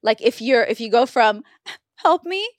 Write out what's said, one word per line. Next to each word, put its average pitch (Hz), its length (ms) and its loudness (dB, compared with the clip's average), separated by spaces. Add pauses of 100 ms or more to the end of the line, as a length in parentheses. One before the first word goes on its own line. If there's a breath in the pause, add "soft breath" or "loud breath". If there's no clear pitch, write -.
Like, 220 180 0
if 233 200 -2
you're, 233 220 2
if - 180 -2
you 226 100 -10
go 233 160 2
from, 220 360 0 (540 loud breath)
Help 349 280 0
me 381 240 -8 (100)